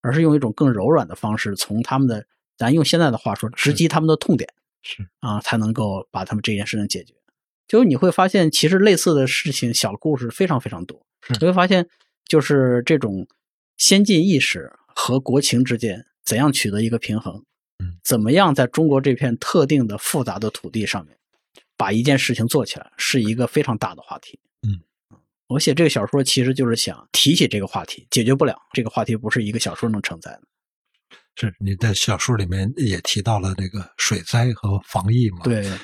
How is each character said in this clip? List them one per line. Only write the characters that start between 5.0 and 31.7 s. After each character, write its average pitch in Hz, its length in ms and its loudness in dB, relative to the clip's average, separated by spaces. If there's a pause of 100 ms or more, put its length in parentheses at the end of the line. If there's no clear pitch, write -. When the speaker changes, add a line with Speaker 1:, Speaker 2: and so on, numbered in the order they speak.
Speaker 2:
是。 90 60 -14 (100)
Speaker 1:
啊， 107 220 -4
才 - 160 -2
能 110 160 0
够 101 360 -4
把 95 160 -8
他 - 80 -8
们 104 80 -2
这 110 120 -4
件 101 120 -4
事 107 120 -6
情 101 100 -4
解 90 160 -6
决。 - 100 -20 (540)
就 220 120 4
是 254 60 6
你 151 100 4
会 180 160 2
发 190 160 2
现， 180 220 2
其 - 200 2
实 185 100 4
类 202 160 6
似 165 180 2
的 135 140 4
事 - 240 -2
情、 120 220 -2
小 104 200 -2
故 151 240 -2
事 120 140 -6
非 190 160 -2
常 143 120 0
非 113 120 -8
常 98 140 -10
多。 - 200 -20 (160)
Speaker 2:
是。 - 120 -4
Speaker 1:
你 - 60 -2
会 175 140 4
发 185 140 4
现， 180 200 2 (380)
就 160 160 4
是 127 440 2
这 156 120 4
种 101 300 -4 (500)
先 196 260 4
进 185 220 4
意 175 140 4
识 - 320 -4 (240)
和 127 240 0
国 135 220 0
情 127 220 2
之 127 140 0
间 107 280 -6 (200)
怎 110 120 0
样 143 140 2
取 123 200 -2
得 104 100 -2
一 113 80 0
个 117 80 0
平 107 220 -4
衡， - 240 -10 (400)
Speaker 2:
嗯。 87 200 -10
Speaker 1:
怎 120 160 0
么 107 120 2
样 165 240 4
在 131 100 2
中 160 220 0
国 139 140 4
这 135 120 2
片 120 240 -2
特 - 280 2
定 139 200 2
的 101 120 -6
复 - 260 -4
杂 101 160 -6
的 107 100 -4
土 - 200 -12
地 107 160 -4
上 90 200 -4
面 73 100 -20 (600)
把 101 140 -2
一 110 100 0
件 139 160 2
事 - 160 0
情 113 140 -2
做 131 180 0
起 - 140 -12
来， - 180 -20
是 - 240 0
一 110 140 0
个 120 100 0
非 151 160 0
常 117 160 -2
大 95 160 -6
的 76 80 -20
话 - 180 -16
题。 - 200 -20 (240)
Speaker 2:
嗯。 101 160 -2 (680)
Speaker 1:
我 131 120 -2
写 151 140 0
这 165 100 2
个 151 60 4
小 104 160 -2
说 139 180 0
其 127 220 0
实 131 80 0
就 131 160 0
是 117 60 0
想 - 360 -8
提 - 240 4
起 151 120 2
这 104 120 -2
个 95 60 -6
话 92 180 -8
题， - 280 -16
解 123 120 0
决 123 120 4
不 151 100 2
了， 123 100 -2 (160)
这 123 120 -2
个 110 60 -6
话 113 140 -4
题 113 120 -2
不 107 160 -6
是 120 120 -2
一 104 80 -6
个 113 80 -4
小 - 140 -4
说 233 160 -4
能 208 120 -2
承 165 200 -8
载 - 100 -16
的。 - 100 -20 (960)
Speaker 2:
是， 104 240 -6
你 98 180 -4